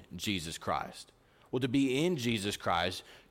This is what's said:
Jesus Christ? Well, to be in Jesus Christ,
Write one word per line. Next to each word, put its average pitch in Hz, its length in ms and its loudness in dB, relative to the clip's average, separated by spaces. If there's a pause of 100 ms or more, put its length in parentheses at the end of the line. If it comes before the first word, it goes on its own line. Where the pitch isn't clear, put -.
(160)
Jesus 87 440 -2
Christ? - 520 -4 (400)
Well, 127 100 0
to 135 60 0
be 135 380 4
in 180 120 2
Jesus 113 380 0
Christ, 90 460 0 (300)